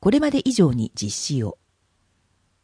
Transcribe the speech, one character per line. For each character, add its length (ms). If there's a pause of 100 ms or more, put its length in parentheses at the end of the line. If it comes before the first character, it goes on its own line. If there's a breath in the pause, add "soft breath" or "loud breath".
こ 100
れ 80
ま 140
で 160
以 40
上 200
に 240
実 140
施 340
を。 140 (1040)